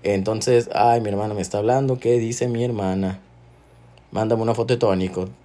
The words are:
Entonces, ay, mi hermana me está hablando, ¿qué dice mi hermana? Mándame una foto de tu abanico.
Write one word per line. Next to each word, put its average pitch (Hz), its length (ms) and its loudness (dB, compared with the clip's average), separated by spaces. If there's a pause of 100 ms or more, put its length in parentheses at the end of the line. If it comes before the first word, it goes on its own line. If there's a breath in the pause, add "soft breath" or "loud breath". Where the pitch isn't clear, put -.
Entonces, 110 680 0
ay, 117 280 4
mi 110 80 -2
hermana 104 260 -2
me 98 80 -4
está 92 160 -4
hablando, 127 400 0
¿qué 120 220 2
dice 117 260 -4
mi 120 180 -2
hermana? 95 540 -2 (920)
Mándame 110 280 0
una 113 140 0
foto 117 180 0
de 117 60 2
tu 120 80 2
abanico. 92 420 0 (160)